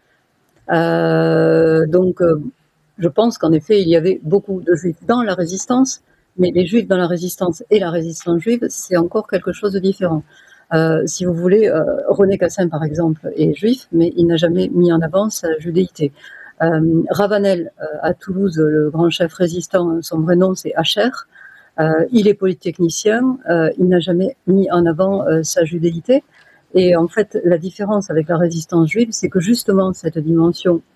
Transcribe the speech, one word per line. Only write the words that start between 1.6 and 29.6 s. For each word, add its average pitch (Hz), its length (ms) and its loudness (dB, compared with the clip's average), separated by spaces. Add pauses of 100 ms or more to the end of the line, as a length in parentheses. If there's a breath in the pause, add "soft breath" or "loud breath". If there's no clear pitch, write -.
donc, 180 360 0
euh, 160 180 2 (580)
je 170 100 -2
pense 226 280 0
qu'en 160 160 0
effet, 196 300 2
il 170 60 0
y 165 80 4
avait 175 260 0
beaucoup 185 400 -2
de 175 120 0
Juifs 170 320 -6
dans 240 160 0
la 202 120 -2
résistance, 190 680 -2 (380)
mais 180 140 2
les 180 120 2
Juifs 190 240 0
dans 190 80 2
la 180 100 0
résistance 175 640 -4
et 214 80 4
la 180 120 -2
résistance 170 500 -4
juive, 240 300 -2
c'est - 260 -6
encore 175 320 -2
quelque 180 240 -4
chose 196 220 -4
de 196 40 -2
différent. 180 440 -2 (500 soft breath)
Euh, 160 340 2
si 180 200 -6
vous 180 80 0
voulez, 185 340 2
euh, 156 140 0 (260)
René 196 300 2
Cassin, 180 300 0
par 160 140 -4
exemple, 156 540 -2
est 151 180 2
juif, 233 380 -2
mais 165 240 2
il 175 100 4
n'a 165 100 2
jamais 175 360 0
mis 175 180 4
en 165 120 2
avant 185 260 0
sa 175 200 -6 (100)
judéité. 160 540 -2 (500 loud breath)
Euh, 165 480 2
Ravanel, 196 680 0
euh, 151 40 -10 (160)
à 160 140 -2
Toulouse, 190 440 -4
le 151 320 2
grand 165 200 2
chef 165 240 -4
résistant, 170 680 -2
son 160 200 -6
vrai 175 160 2
nom, 185 180 2
c'est - 200 -8
Acher. 208 360 0 (680 loud breath)
Euh, 160 320 2
il 220 160 4
est 208 80 4
polytechnicien, 190 1040 -2 (120)
euh, 165 180 2 (100)
il 185 80 4
n'a 180 140 4
jamais 180 340 -2 (120)
mis 190 240 2
en 175 160 2
avant, 190 400 0
euh, 160 160 0
sa 165 220 -2
judéité. 170 600 -2 (500 soft breath)
Et 180 220 4
en 170 120 2
fait, 214 360 -4
la 175 140 2
différence 196 520 -4
avec 156 180 -2
la 170 80 0
résistance 165 540 0
juive, 226 220 0
c'est - 180 -6
que 185 100 0
justement, 190 520 0